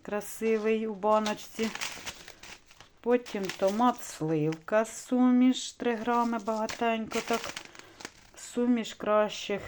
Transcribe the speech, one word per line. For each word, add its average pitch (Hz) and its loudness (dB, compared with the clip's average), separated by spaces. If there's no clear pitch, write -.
красивий 220 0
у 214 -6
баночці. 214 2
Потім 240 0
томат 220 2
сливка, 160 0
суміш, 247 2
три 240 -2
грами, 233 0
багатенько 220 -2
так. - -2
Суміш 240 0
кращих 208 0